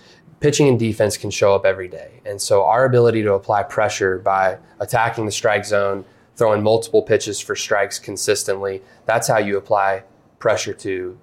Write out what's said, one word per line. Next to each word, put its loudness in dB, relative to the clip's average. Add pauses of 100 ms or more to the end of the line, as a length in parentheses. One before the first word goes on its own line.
(400)
pitching 4
and 4
defense 0
can -8
show 2
up 0
every 0
day. -20
And -10
so 2
our 4
ability 4
to 2
apply 0
pressure -2
by 0 (200)
attacking -2
the -6
strike 0
zone, -2 (320)
throwing 2
multiple 2
pitches -2
for -6
strikes -2
consistently, -4 (240)
that's 0
how 2
you -2
apply 0 (360)
pressure -2
to -8